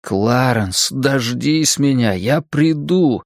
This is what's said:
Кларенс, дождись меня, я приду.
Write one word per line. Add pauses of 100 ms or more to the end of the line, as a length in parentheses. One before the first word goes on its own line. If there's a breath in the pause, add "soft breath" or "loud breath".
Кларенс,
дождись
меня,
я
приду.